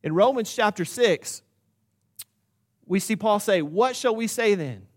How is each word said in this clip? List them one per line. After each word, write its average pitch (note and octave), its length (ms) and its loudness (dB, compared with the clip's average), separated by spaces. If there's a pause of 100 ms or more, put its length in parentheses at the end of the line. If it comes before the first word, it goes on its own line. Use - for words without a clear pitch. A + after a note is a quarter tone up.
In D#3 120 -4
Romans A3+ 380 2
chapter G#3 340 0
six, - 560 0 (1400)
we F#3+ 120 0
see A3 160 -2
Paul G#3 240 0
say, G3 220 2
"What G3+ 340 0
shall A#3+ 220 -2
we A3+ 100 -4
say G#3+ 280 2
then? B2 420 -6